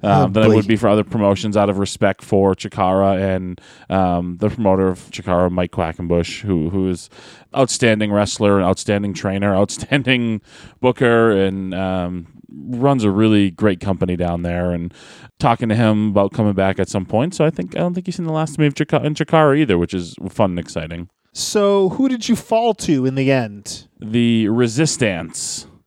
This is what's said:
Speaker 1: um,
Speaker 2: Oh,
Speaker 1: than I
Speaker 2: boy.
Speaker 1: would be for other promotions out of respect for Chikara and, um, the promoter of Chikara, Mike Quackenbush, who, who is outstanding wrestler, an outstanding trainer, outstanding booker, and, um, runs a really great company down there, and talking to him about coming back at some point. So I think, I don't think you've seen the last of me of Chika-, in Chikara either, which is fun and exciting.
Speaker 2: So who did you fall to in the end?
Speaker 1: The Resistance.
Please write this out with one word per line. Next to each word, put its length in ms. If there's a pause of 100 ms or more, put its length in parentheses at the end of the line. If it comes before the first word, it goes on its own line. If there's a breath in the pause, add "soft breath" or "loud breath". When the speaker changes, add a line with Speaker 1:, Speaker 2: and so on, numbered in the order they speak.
Speaker 1:
um, 80
Speaker 2:
Oh, 160
Speaker 1:
than 160
I 20
Speaker 2:
boy. 80
Speaker 1:
would 140
be 80
for 120
other 140
promotions 540
out 120
of 100
respect 440
for 320
Chikara 680 (140)
and, 260 (300 loud breath)
um, 460
the 140
promoter 360
of 140 (100)
Chikara, 400
Mike 220
Quackenbush, 720
who, 280
who 180
is 220 (460 loud breath)
outstanding 560
wrestler, 480
an 40
outstanding 480
trainer, 440
outstanding 840 (400 loud breath)
booker, 520
and, 420
um, 540 (200)
runs 540
a 80
really 400
great 300
company 340
down 280
there, 280
and 240 (460 loud breath)
talking 280
to 60
him 360
about 220
coming 200
back 260
at 100
some 180
point. 280
So 100
I 60
think, 240
I 60
don't 120
think 140
you've 80
seen 120
the 60
last 200
of 80
me 60
of 80
Chika-, 300
in 120
Chikara 420
either, 200
which 160
is 200 (140)
fun 220
and 100
exciting. 480 (280)
Speaker 2:
So 520
who 200
did 200
you 80
fall 380
to 320
in 100
the 160
end? 560 (120)
Speaker 1:
The 500
Resistance. 1160 (200)